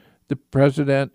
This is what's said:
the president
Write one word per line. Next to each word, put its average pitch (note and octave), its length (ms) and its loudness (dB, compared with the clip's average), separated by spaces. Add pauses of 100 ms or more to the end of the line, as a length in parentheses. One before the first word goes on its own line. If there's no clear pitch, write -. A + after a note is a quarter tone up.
(280)
the C3+ 80 -4
president C#3 800 0